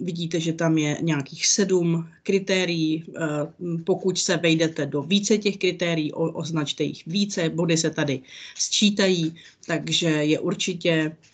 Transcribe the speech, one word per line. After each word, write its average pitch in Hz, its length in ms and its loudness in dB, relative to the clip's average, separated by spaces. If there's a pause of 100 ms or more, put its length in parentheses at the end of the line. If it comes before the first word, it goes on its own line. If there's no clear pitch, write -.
Vidíte, 170 400 -4
že 160 120 -2
tam 160 260 2
je 147 220 0
nějakých 151 460 -2
sedm 170 640 2 (140)
kritérií. 175 800 0 (120)
Eh, 165 60 -4 (600)
pokud 185 340 0
se 175 180 0
vejdete 160 500 2
do 143 160 -2
více 202 360 2
těch 202 180 0
kritérií, 170 560 0
o-, 165 200 -2
označte 156 520 -2
jich 147 220 -6
více, 185 420 0
body 165 280 2
se 160 140 2
tady 143 300 -2 (380)
sčítají, 190 760 2 (320)
takže 160 420 0
je 151 300 2
určitě, 165 800 0 (180)